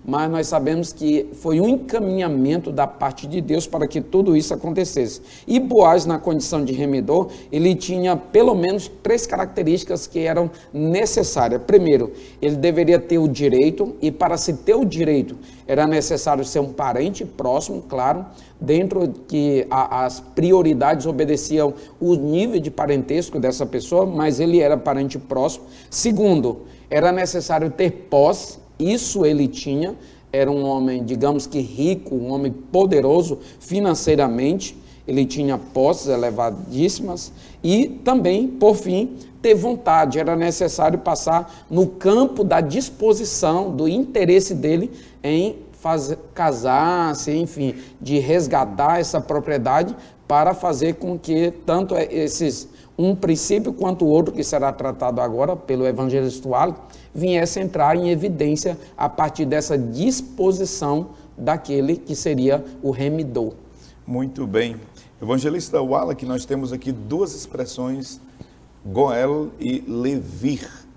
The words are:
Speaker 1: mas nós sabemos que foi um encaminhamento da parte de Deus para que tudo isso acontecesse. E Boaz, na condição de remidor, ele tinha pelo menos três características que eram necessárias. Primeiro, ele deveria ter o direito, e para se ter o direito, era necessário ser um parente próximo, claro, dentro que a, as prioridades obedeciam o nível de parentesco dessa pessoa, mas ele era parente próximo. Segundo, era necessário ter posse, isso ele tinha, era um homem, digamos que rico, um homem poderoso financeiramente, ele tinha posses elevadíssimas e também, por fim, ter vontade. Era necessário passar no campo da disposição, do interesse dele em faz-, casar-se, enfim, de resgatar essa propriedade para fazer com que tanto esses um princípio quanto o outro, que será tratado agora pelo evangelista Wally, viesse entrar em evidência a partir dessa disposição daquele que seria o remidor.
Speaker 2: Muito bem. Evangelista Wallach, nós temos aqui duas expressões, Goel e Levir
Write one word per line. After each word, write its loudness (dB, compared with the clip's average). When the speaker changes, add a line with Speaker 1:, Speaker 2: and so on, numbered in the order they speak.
Speaker 1:
mas -2
nós -2
sabemos 0
que 0
foi 0
um 2
encaminhamento 0
da 0
parte -8
de -4
Deus -2
para -4
que -4
tudo 2
isso 0
acontecesse. -4
E 4
Boaz, 6
na 0
condição -2
de -2
remidor, 0
ele 2
tinha -2
pelo 4
menos -2
três 0
características -2
que -6
eram 0
necessárias. 0
Primeiro, 4
ele 0
deveria 4
ter 0
o 2
direito, 2
e 0
para 0
se -4
ter 2
o 2
direito, 0
era 2
necessário 0
ser -2
um -2
parente -2
próximo, -4
claro, -2
dentro 2
que 0
a, 0
as -6
prioridades 2
obedeciam 0
o 4
nível 0
de -6
parentesco -2
dessa 0
pessoa, 0
mas 0
ele 4
era 4
parente -2
próximo. -4
Segundo, 2
era 4
necessário 0
ter 0
posse, 2
isso 0
ele 4
tinha, -4
era 2
um 0
homem, -2
digamos 0
que -4
rico, -2
um -4
homem -2
poderoso 2
financeiramente, 0
ele 2
tinha -2
posses 0
elevadíssimas -2
e 4
também, 2
por 4
fim, -2
ter 6
vontade. 2
Era 0
necessário 0
passar -2
no 4
campo 2
da 4
disposição, 0
do 0
interesse 2
dele 0
em 0
faz-, -4
casar-se, 0
enfim, -2
de 0
resgatar 2
essa -2
propriedade 0
para 4
fazer -2
com -6
que 0
tanto 0
esses -2
um 2
princípio 0
quanto 0
o 4
outro, 4
que -4
será 0
tratado -4
agora -2
pelo -2
evangelista -2
Wally, 0
viesse 0
entrar 2
em 0
evidência -2
a -2
partir -2
dessa 0
disposição -2
daquele -2
que -8
seria 0
o -2
remidor. -4
Speaker 2:
Muito -6
bem. -2
Evangelista -2
Wallach, -2
nós -6
temos -4
aqui -8
duas -4
expressões, -8
Goel 0
e -4
Levir -4